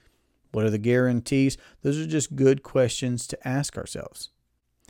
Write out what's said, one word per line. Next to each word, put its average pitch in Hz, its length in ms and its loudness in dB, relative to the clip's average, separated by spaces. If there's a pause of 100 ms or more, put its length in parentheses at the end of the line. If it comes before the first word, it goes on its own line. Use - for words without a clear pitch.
(520)
What 110 140 0
are 110 60 2
the 107 80 0
guarantees? 123 800 2 (260)
Those 143 160 0
are 160 80 -6
just 156 280 -2
good 135 280 4
questions 123 640 -2
to - 200 -10
ask 139 300 -4
ourselves. - 540 -12 (580)